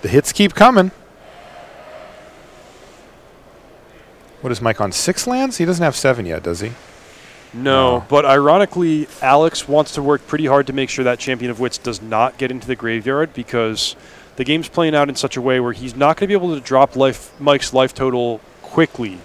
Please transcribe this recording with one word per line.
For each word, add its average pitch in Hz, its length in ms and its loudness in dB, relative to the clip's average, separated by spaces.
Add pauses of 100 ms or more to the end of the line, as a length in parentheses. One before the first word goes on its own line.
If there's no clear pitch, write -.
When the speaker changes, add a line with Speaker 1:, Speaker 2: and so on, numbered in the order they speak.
Speaker 1:
The - 60 -4
hits 120 240 2
keep 202 220 2
coming. 202 360 6 (3500)
What 127 100 -6
is 117 100 -4
Mike 113 200 0
on, 101 120 -2
six - 340 -4
lands? 254 320 -2
He 170 60 0
doesn't 175 200 0
have 143 100 2
seven 120 320 0
yet, 82 160 -6
does 85 180 -6
he? 110 120 -8 (840)
Speaker 2:
No, 131 440 2
Speaker 1:
No. 117 100 -6
Speaker 2:
but 143 160 4
ironically, 156 840 2 (140)
Alex 147 480 2
wants 147 260 0
to 147 80 -6
work 143 240 0
pretty 151 200 -4
hard 139 200 2
to 139 60 -8
make 135 180 -4
sure 131 140 -4
that 123 140 0
Champion 123 320 -6
of 110 100 -8
Wits 123 180 -4
does 110 240 -10
not 113 360 -2
get 131 120 -4
into 127 160 -12
the 131 80 -4
graveyard, 120 600 -4
because 113 600 -4 (420)
the 135 80 -4
game's 156 240 -2
playing 160 260 0
out 143 140 4
in 135 60 -6
such - 220 -6
a 131 40 -6
way 127 200 2
where 123 120 -2
he's 117 220 -12
not 143 220 2
gonna 196 120 -4
be 202 60 0
able 180 200 0
to 139 60 -6
drop 131 360 2
life, 131 420 0
Mike's 143 340 0
life 131 220 2
total 120 460 -2 (220)
quickly. 117 640 -2